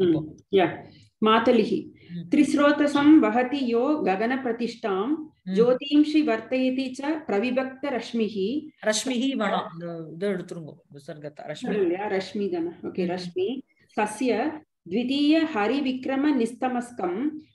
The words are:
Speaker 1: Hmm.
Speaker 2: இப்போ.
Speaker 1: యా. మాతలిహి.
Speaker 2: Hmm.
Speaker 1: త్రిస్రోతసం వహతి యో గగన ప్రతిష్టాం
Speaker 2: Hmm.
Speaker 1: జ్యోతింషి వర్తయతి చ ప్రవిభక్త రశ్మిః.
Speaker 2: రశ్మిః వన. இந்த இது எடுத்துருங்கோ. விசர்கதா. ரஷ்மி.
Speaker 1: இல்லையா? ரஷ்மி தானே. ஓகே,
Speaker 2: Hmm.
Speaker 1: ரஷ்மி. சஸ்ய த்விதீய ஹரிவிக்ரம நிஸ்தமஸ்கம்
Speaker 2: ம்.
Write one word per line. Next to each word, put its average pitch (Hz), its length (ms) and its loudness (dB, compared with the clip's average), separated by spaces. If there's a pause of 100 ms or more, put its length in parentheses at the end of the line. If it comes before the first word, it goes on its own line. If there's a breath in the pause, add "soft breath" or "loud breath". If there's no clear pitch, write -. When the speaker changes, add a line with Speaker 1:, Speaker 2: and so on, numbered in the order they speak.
Speaker 1:
Hmm. 190 60 2
Speaker 2:
இப்போ. 156 300 0 (180)
Speaker 1:
యా. 185 300 2 (380 loud breath)
మాతలిహి. 226 720 2
Speaker 2:
Hmm. - 360 -14
Speaker 1:
త్రిస్రోతసం 294 920 6
వహతి 247 420 2
యో 247 460 0
గగన 208 260 0
ప్రతిష్టాం 233 960 -4 (100)
Speaker 2:
Hmm. 185 140 -6
Speaker 1:
జ్యోతింషి 294 680 4
వర్తయతి 254 800 -2
చ 302 180 -2
ప్రవిభక్త 254 680 -2
రశ్మిః. 226 480 -4 (500)
Speaker 2:
రశ్మిః 254 520 -2
వన. 190 360 -2
இந்த 165 400 -12
இது 170 160 -6
எடுத்துருங்கோ. 175 460 -8 (180)
விசர்கதா. 147 540 -16
ரஷ்மி. 208 300 -4
Speaker 1:
இல்லையா? 190 320 0
ரஷ்மி 196 440 -4
தானே. 175 200 -4 (100)
ஓகே, 185 220 -4
Speaker 2:
Hmm. 175 60 -2
Speaker 1:
ரஷ்மி. 180 380 -4 (480)
சஸ்ய 226 540 0 (400)
த்விதீய 285 500 2 (140)
ஹரிவிக்ரம 262 720 0 (120)
நிஸ்தமஸ்கம் 226 800 -2
Speaker 2:
ம். 294 120 -2 (240 loud breath)